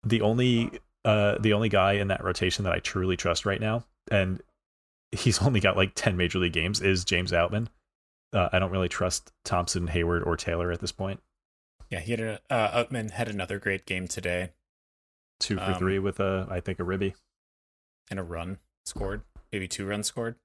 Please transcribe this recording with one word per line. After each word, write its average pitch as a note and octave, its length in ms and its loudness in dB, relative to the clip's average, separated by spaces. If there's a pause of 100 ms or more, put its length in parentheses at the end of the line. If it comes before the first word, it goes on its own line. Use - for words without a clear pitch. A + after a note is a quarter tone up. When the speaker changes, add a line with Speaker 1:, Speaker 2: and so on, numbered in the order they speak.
Speaker 1:
The A2 180 2
only, A#2 580 2 (260)
uh, G#2 340 4
the G#2+ 140 6
only G#2+ 160 2
guy G2 240 6
in G2+ 160 2
that - 140 0
rotation F#2 420 0
that F2 80 2
I F2 60 0
truly F#2 360 0
trust - 300 0
right G2 160 0
now, A2 240 -2 (240)
and F#2+ 320 2 (720)
he's - 280 2
<laughs> F#2+ 40 2
only B2 160 4
got, F#2 180 4
like, F#2+ 180 4
ten F#2+ 220 0
major F2+ 220 2
league F2 140 2
games, E2+ 280 0
is F#2+ 240 2
James F2+ 260 0
Outman. F2+ 380 0 (640)
Uh, F2+ 180 2
I F#2 80 4
don't F#2 120 0
really F#2 180 0
trust - 420 -4 (140)
Thompson, F2 420 -2
Hayward, E2+ 360 0
or E2+ 120 0
Taylor F2 360 -2
at E2+ 100 -4
this F2 100 -6
point. G2 300 -8 (680)
Speaker 2:
Yeah, F#2 100 -6
he E2+ 120 -6
had A#2 80 -2
a, A2 200 -6 (100)
uh, A2 240 2
Outman A#2 360 -2
had A2+ 200 -4
another G2+ 300 -6
great F#2+ 260 -4
game F#2 220 -4
today. F2+ 440 -4 (880)
Speaker 1:
Two - 180 -2
for F#2 140 -2
Speaker 2:
Um, F#2 40 2
Speaker 1:
three F#2+ 240 0
with G2 200 -4
a, F#2+ 300 0
I F#2 100 -4
think, F#2 200 -8
a - 40 -2
ribby. F#2+ 300 -2 (960)
Speaker 2:
And G2 100 -6
a F#2 40 -6
run E2+ 340 -8 (280)
scored. G#2 360 -8 (300)
Maybe F#2+ 160 -4
two G2 180 -6
runs G#2 220 -4
scored. A#2 380 -6